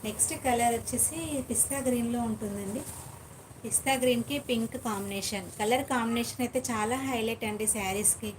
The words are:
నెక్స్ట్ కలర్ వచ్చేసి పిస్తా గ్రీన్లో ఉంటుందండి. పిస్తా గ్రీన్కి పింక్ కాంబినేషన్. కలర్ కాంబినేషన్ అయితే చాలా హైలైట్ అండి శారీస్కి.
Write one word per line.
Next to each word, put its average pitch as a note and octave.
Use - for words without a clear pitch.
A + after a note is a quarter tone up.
నెక్స్ట్ G#3
కలర్ A#3+
వచ్చేసి B3
పిస్తా C#4
గ్రీన్లో A#3+
ఉంటుందండి. G3+
పిస్తా C4+
గ్రీన్కి B3
పింక్ A3+
కాంబినేషన్. G3
కలర్ A#3+
కాంబినేషన్ A#3
అయితే B3+
చాలా A3+
హైలైట్ A3+
అండి G#3+
శారీస్కి. G3+